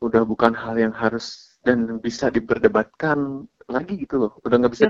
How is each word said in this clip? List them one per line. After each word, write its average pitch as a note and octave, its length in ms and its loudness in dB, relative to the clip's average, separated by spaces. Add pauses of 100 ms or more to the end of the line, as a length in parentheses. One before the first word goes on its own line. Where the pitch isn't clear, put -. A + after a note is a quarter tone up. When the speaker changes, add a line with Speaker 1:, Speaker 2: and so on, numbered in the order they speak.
Speaker 1:
udah A2+ 260 2
bukan A#2 280 2
hal A2+ 220 -6
yang A2+ 180 2
harus - 600 -4 (100)
dan A#2 340 0
bisa A#2 320 -2
diperdebatkan B2+ 1120 -2 (240)
lagi E3 260 -4 (100)
gitu - 180 -4
loh, G#2+ 100 0 (120)
udah A#2+ 160 2
nggak A#2+ 160 2
bisa - 80 4
Speaker 2:
Ya, - 60 4